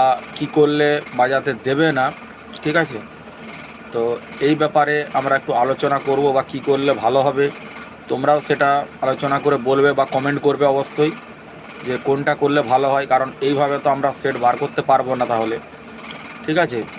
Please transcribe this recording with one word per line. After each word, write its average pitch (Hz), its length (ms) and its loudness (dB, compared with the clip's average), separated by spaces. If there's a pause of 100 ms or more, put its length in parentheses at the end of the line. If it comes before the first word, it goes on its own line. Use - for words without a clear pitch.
(360)
কি 151 100 -4 (120)
করলে 147 440 4 (180)
বাজাতে 131 320 2 (160)
দেবে 143 200 2 (120)
না, 131 60 2 (580)
ঠিক 151 120 0
আছে? 135 220 0 (960)
তো 117 80 0 (380)
এই 147 160 2
ব্যাপারে 151 400 2 (180)
আমরা 135 220 0
একটু 135 180 -2
আলোচনা 139 460 2
করব 135 260 0 (120)
বা 131 140 2
কি 135 80 -6
করলে 139 340 2
ভালো 117 340 2
হবে, 139 180 0 (640)
তোমরাও 139 380 2
সেটা 143 220 2 (320)
আলোচনা 139 380 0
করে 139 180 2 (120)
বলবে 139 300 4
বা 135 60 4
কমেন্ট 139 420 -2
করবে 139 180 2
অবশ্যই 139 460 0 (760)
যে 127 80 -4 (100)
কোনটা 143 320 0
করলে 147 260 2
ভালো 127 320 2
হয়, 139 140 0
কারণ 131 240 2 (100)
এইভাবে 143 420 0
তো 147 60 2
আমরা 139 200 0 (120)
সেট 135 160 -2
বার 123 200 2
করতে 139 240 -4
পারবো 131 340 2
না 123 100 0
তাহলে, 113 300 0 (920)
ঠিক 156 120 -2
আছে? 151 220 0 (200)